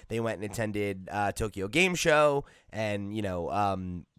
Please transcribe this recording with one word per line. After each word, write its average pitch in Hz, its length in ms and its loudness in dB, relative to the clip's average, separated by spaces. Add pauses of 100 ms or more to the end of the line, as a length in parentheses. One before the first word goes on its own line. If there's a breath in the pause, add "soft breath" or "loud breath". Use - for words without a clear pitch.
they 113 120 -2
went 110 220 -2
and 104 80 -6
attended, 101 600 -2
uh, 101 220 0
Tokyo 101 360 -4
Game 180 260 4
Show 151 500 4 (240 soft breath)
and, 104 480 -4
you 110 60 -2
know, 90 280 -2
um, 92 540 -2 (140)